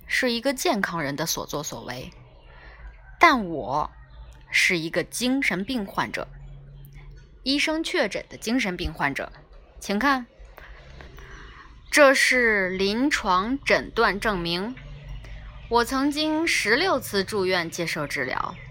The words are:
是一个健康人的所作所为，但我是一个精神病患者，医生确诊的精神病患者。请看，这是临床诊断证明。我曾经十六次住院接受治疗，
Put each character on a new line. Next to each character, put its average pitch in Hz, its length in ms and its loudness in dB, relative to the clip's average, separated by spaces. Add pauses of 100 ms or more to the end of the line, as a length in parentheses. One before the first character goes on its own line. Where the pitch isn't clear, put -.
是 - 240 2
一 233 100 -2
个 269 140 2
健 262 260 0
康 175 220 -2
人 143 140 -4
的 151 100 -2
所 - 180 -4
作 151 200 -6
所 120 180 -10
为， - 300 -12 (1040)
但 277 280 8
我 147 440 -2 (600)
是 - 260 4
一 160 100 -2
个 160 140 0
精 254 400 0
神 196 220 0
病 233 200 -4
患 127 280 -4
者， - 160 -6 (1120)
医 277 160 0
生 311 240 0
确 302 260 0
诊 - 200 -6
的 - 80 -16
精 240 240 0
神 185 160 -2
病 160 180 -4
患 143 180 0
者。 - 200 -6 (480)
请 196 160 -2
看， 254 300 2 (1600)
这 277 240 10
是 220 580 4
临 202 380 2
床 214 540 2
诊 160 300 2
断 208 260 2
证 208 180 0
明。 175 380 -2 (960)
我 233 160 4
曾 269 260 0
经 311 340 0
十 220 300 2
六 320 240 4
次 202 240 -2
住 190 240 0
院 175 240 0
接 165 160 -4
受 160 180 -2
治 143 200 -4
疗， - 320 -4 (140)